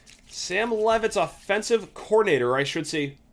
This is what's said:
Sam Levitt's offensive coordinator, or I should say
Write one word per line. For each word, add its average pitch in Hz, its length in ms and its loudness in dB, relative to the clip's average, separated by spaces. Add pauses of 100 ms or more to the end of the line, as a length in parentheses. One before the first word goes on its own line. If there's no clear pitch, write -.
(280)
Sam 220 460 -4
Levitt's 220 440 0
offensive 202 760 -2
coordinator, 165 580 2
or 131 60 2
I 139 60 0
should 156 240 -4
say 143 300 -4 (160)